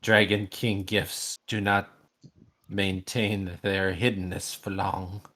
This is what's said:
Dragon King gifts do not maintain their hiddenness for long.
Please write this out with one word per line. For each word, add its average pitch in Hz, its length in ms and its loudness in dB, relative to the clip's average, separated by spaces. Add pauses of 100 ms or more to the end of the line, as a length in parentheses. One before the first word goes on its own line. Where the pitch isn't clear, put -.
Dragon 104 460 6
King 101 360 -2
gifts - 640 -2
do 107 140 -4
not 101 280 2 (800)
maintain 98 920 -2
their 95 300 2
hiddenness 92 600 -2
for - 160 -8
long. 95 500 -4 (140)